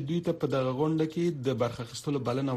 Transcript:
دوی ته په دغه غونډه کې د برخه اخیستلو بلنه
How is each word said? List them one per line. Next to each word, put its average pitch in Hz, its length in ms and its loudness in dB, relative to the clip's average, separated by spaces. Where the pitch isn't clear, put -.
دوی 170 180 0
ته 170 140 4
په 151 120 2
دغه 131 260 2
غونډه 156 340 2
کې 170 120 0
د 127 160 2
برخه 117 220 -2
اخیستلو - 420 -4
بلنه 131 300 0